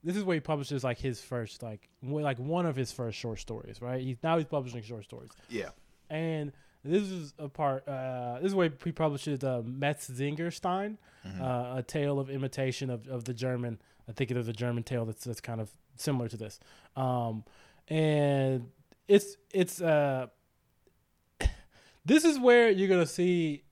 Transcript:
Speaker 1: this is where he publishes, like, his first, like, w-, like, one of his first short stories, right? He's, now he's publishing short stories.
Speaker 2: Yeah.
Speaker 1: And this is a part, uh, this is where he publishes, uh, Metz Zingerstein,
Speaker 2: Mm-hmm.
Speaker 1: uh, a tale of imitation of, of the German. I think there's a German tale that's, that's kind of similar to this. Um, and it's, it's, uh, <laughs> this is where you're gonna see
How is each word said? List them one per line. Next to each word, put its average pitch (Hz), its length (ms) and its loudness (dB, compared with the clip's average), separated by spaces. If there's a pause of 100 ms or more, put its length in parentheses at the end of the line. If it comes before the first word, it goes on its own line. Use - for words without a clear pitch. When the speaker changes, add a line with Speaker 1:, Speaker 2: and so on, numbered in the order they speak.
Speaker 1:
this 175 140 -2
is 208 80 -2
where 185 100 2
he 156 60 0
publishes, 139 440 -4
like, 123 140 -2
his 127 220 -4
first, 120 420 -8
like, 110 260 -12 (140)
w-, 147 220 -4
like, 135 140 0
one 160 280 -2
of 147 100 0
his 131 160 -2
first 113 260 -6
short 113 220 -6
stories, 110 420 -12
right? 127 200 -4
He's, 131 200 -4
now 165 160 2
he's 156 80 -2
publishing 123 360 -6
short 107 220 -12
stories. 117 260 -18 (180)
Speaker 2:
Yeah. 110 220 -6 (400)
Speaker 1:
And 156 420 -4 (320)
this 175 180 2
is 185 360 -8
a 147 100 -10
part, 139 400 -2
uh, 127 520 -6
this 175 100 0
is 196 40 -2
where 175 160 4 (140)
he 170 80 -2
publishes, 147 500 -2
uh, 127 220 0
Metz 139 460 -4
Zingerstein, 170 880 -2 (260)
Speaker 2:
Mm-hmm. 95 180 -8
Speaker 1:
uh, 127 360 -2
a 127 40 -4
tale 143 380 0
of 135 100 -6
imitation 135 600 -2
of, 120 180 -6
of 123 160 -6
the 123 100 -4
German. 120 460 -4 (280)
I 117 40 -12
think 120 180 -2
there's 120 180 0
a 117 40 -2
German 117 320 -2
tale 120 200 -2
that's, 110 200 -8
that's 117 160 -6
kind 113 200 -6
of 107 100 -6 (260)
similar 123 320 -2
to 117 80 -8
this. 107 240 -10 (340)
Um, 120 500 -2 (440)
and 143 800 2 (380)
it's, 202 280 6 (160)
it's, 185 280 0
uh, 143 480 4 (1120)
<laughs> - 60 4 (580)
this 294 200 6
is 311 140 6
where 240 320 8
you're 190 180 4
gonna 180 180 6
see 170 640 0